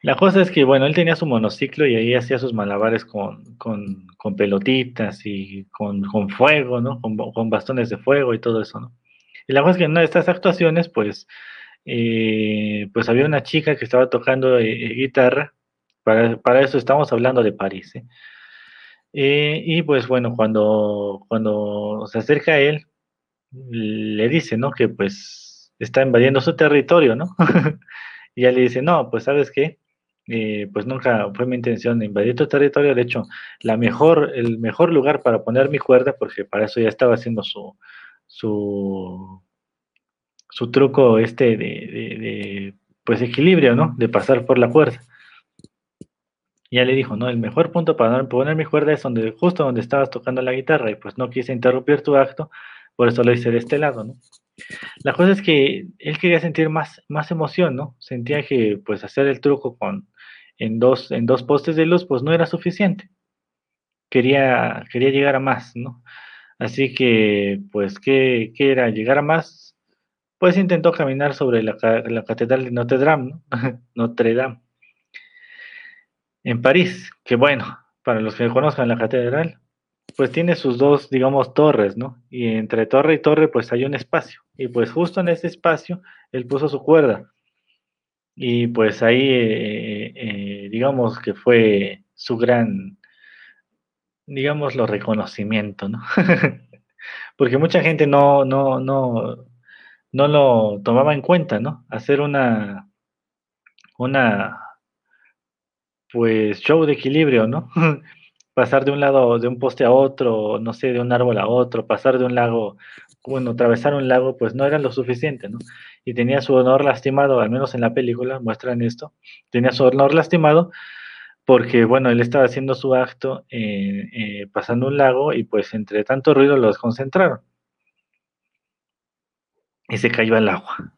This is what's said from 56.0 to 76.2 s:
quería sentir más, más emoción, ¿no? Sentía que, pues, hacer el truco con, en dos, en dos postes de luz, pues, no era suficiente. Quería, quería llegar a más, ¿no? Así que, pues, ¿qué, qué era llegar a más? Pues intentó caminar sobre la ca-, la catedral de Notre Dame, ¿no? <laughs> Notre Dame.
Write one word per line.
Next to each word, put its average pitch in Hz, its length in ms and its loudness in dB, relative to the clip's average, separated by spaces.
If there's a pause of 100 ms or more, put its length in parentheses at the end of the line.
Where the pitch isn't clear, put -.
quería 170 200 2
sentir 160 300 -2
más, 156 400 -8
más 151 220 -6
emoción, 160 440 -2
¿no? 147 240 -10
Sentía 135 440 -6
que, 110 420 0
pues, 104 180 -6
hacer 139 240 -2
el 135 140 -2
truco 135 360 0
con, 101 300 -8 (500)
en 113 220 -6
dos, 131 320 2
en 120 140 -2
dos 127 180 2
postes 143 320 0
de 160 100 2
luz, 180 200 2
pues, 127 180 -2
no 156 80 -2
era 165 140 2
suficiente. 180 640 -4 (1000)
Quería, 123 840 2
quería 127 180 0
llegar 139 260 2
a 131 40 -2
más, 135 360 -4
¿no? 120 280 -14 (560)
Así 127 340 -4
que, 104 640 2 (120)
pues, 101 280 -4
¿qué, 127 560 0
qué 139 160 2
era 127 180 2
llegar 110 280 0
a 147 60 0
más? - 520 -4 (600)
Pues 180 200 2
intentó 175 340 2
caminar 139 420 -2
sobre 120 300 0
la 107 140 -4
ca-, 113 300 0
la 113 160 -6
catedral 123 420 -2
de 120 60 -10
Notre 120 280 0
Dame, 139 320 0
¿no? 160 200 -18
<laughs> 123 300 -6 (140)
Notre 117 400 0
Dame. 127 260 -4 (1800)